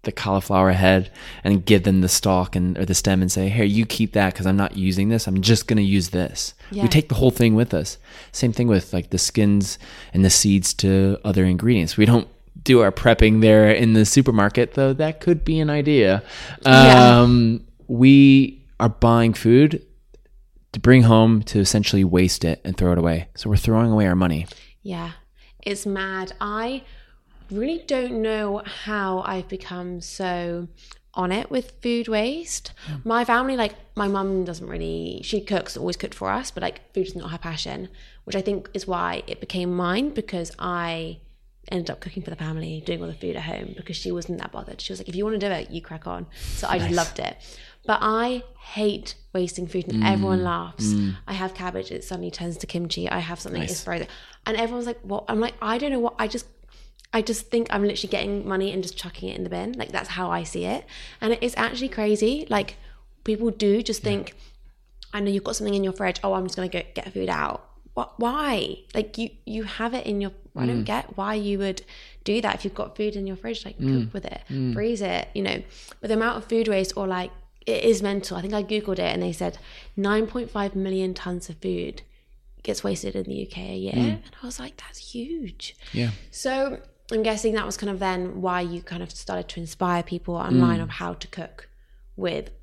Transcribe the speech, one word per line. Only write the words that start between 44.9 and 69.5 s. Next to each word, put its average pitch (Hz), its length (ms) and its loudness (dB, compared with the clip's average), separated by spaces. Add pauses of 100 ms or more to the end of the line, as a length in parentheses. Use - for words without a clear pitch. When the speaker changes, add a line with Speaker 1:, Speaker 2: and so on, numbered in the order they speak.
Speaker 2:
was 185 60 -12
like, 190 100 -16
"If 170 60 -14
you 196 100 -6
wanna 214 140 -4
do 196 80 -6
it, 180 240 -6
you 165 120 -12
crack 160 240 -16
on." 170 200 -12 (300)
So - 120 -8
I 180 100 -2
just 165 120 -4
Speaker 1:
Nice. 175 60 -2
Speaker 2:
loved 170 220 -4
it. - 180 -10 (500)
But 214 140 0
I 240 420 -2 (160)
hate - 560 -6 (200)
wasting 180 320 -6
food, 175 220 -6
and - 140 -2
Speaker 1:
Mm. 196 100 2
Speaker 2:
everyone 190 300 0
laughs. 170 440 -6
Speaker 1:
Mm. 101 300 -2 (100)
Speaker 2:
I - 80 -10
have 185 200 -6
cabbage, 185 360 -10
it - 120 -12
suddenly 180 280 -12
turns 170 280 -10
to - 80 -12
kimchi. 170 420 -8
I - 100 -4
have 170 220 -10
something, 175 220 -10
it's 180 100 -8
Speaker 1:
Nice. 165 120 -10
Speaker 2:
frozen. 170 220 -8 (400)
And 220 100 -4
everyone's 233 300 -6
like, 233 160 -12
"What?" 202 260 -8
I'm 214 120 -2
like, 240 200 -6
"I 226 180 -4
don't 285 140 -4
know 254 80 -4
what, 233 180 -4
I 220 80 -4
just, 226 200 -10 (680)
I 226 80 0
just 220 280 -8
think 233 200 -2
I'm 202 140 -2
literally 202 260 -4
getting 202 360 -6
money 190 260 -4
and 190 100 -6
just 180 140 -12
chucking 180 320 -14
it - 80 -12
in 185 80 -8
the 175 60 -10
bin." 190 280 -8
Like, - 140 -12
that's - 180 -8
how 175 200 -8
I 170 120 -6
see 175 220 -10
it. 214 200 -8 (360)
And 220 120 -2
it 233 100 -4
is 240 140 -4
actually 240 340 -6
crazy. 214 600 -2
Like, 202 260 -4 (480)
people 220 260 -2
do 208 320 0
just 226 200 -8
Speaker 1:
Yeah. 214 80 -4
Speaker 2:
think, 202 240 -6 (800)
"I 208 80 -8
know 202 100 -4
you've 196 140 -4
got 226 120 -8
something 208 180 -4
in 196 100 -2
your 190 80 -4
fridge. 190 320 -6
Oh, 196 80 -2
I'm 190 120 -4
just 185 120 -10
gonna 185 120 -6
go 175 140 -8 (120)
get - 200 -14
food 190 140 -6
out." 73 400 -6 (260)
What? - 240 -10
Why? 247 600 -6 (160)
Like, 214 240 -6
you, 226 100 -8 (160)
you 220 200 -10